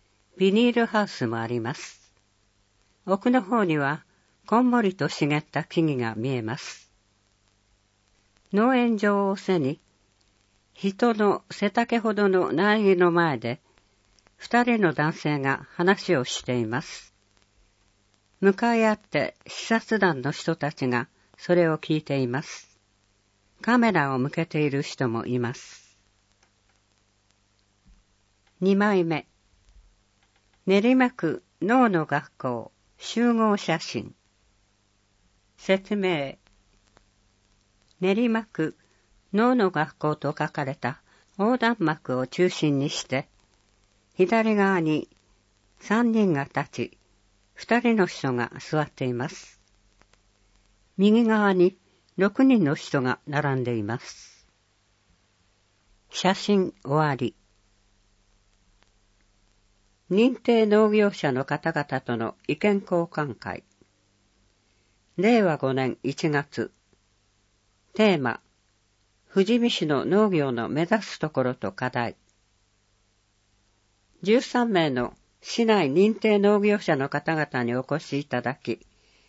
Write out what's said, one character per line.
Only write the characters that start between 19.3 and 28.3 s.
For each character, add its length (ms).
視 200
察 340
団 220
の 100
人 240
た 160
ち 160
が 220
そ 160
れ 140
を 100
聞 200
い 40
て 180
い 80
ま 160
す。 360
カ 180
メ 140
ラ 240
を 40
向 100
け 160
て 160
い 80
る 140
人 260
も 160
い 120
ま 160
す。 440